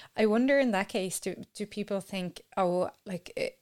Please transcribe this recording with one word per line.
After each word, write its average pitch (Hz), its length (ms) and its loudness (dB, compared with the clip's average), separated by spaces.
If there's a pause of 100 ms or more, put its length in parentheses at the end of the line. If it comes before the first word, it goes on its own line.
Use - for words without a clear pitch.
(180)
I 220 80 4
wonder 254 320 4
in 254 140 4
that 190 180 0
case, 190 300 -2
do, 185 160 -4 (180)
do 208 140 -8
people 208 340 -4
think, 185 400 -6 (160)
"Oh, 180 320 2 (160)
like, 180 320 -10
eh, - 120 0 (120)